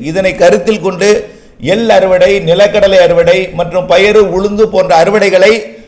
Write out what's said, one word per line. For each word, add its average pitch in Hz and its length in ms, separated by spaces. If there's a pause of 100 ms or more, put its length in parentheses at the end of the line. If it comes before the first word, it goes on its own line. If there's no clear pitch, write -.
இதனை 180 340
கருத்தில் 202 460
கொண்டு 190 480 (320)
எள் 214 280
அறுவடை, 190 500
நிலக்கடலை 190 580
அறுவடை 175 560
மற்றும் 175 360
பயறு, 202 320
உளுந்து 202 400
போன்ற 180 340
அறுவடைகளை 202 800 (120)